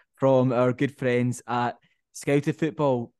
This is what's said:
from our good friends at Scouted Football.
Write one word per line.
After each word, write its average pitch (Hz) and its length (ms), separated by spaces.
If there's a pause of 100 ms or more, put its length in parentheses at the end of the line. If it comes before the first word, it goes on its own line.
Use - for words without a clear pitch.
(160)
from 131 340
our 123 220
good 139 240
friends 123 500
at 120 300 (380)
Scouted 147 420
Football. 139 640